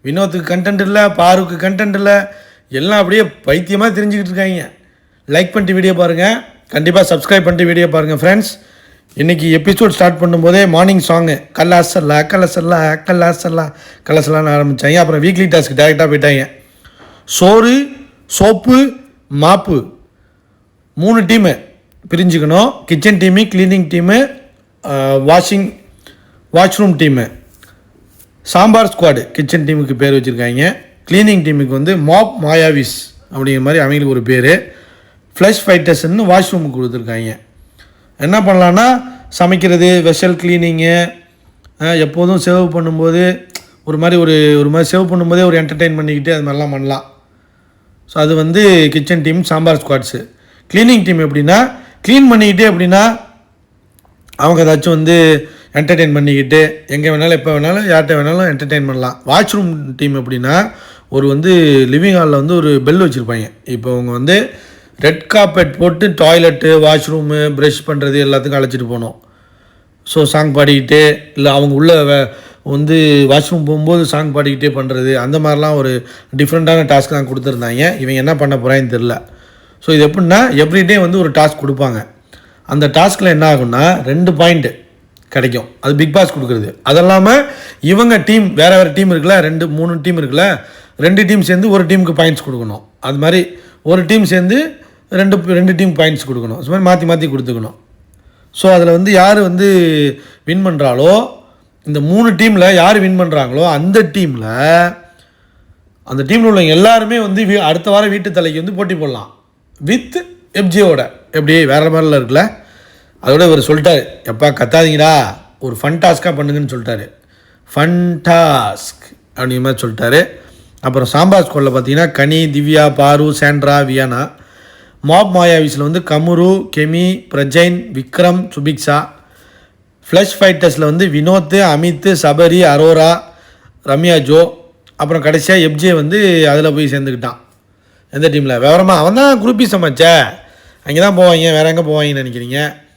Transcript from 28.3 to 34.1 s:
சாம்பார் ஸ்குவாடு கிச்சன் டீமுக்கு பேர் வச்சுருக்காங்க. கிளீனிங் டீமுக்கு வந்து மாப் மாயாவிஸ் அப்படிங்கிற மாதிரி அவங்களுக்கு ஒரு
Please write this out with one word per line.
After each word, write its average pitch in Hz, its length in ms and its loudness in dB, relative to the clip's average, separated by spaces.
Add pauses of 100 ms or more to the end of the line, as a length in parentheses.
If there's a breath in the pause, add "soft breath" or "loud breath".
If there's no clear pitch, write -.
சாம்பார் 214 560 2
ஸ்குவாடு 147 340 0
கிச்சன் 156 340 -4
டீமுக்கு 143 280 -2
பேர் 139 200 0
வச்சுருக்காங்க. 123 640 -2 (360)
கிளீனிங் 202 320 2
டீமுக்கு 147 240 0
வந்து 147 300 -2
மாப் 175 480 0
மாயாவிஸ் 151 680 0 (180)
அப்படிங்கிற 135 300 -4
மாதிரி 147 180 0
அவங்களுக்கு 143 280 0
ஒரு 131 140 -2